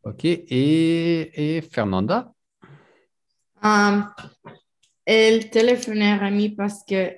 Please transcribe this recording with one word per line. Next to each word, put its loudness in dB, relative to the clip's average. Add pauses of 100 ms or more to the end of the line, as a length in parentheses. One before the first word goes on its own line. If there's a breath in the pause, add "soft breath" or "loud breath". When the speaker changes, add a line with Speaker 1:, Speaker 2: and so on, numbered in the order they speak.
Speaker 1:
Ok, -12
et, -2
et -6
Fernanda ? -2 (1300 soft breath)
Speaker 2:
Euh, 4 (1040)
elle 4
téléphonait 2
à 2
Rémi 0
parce -8
que -2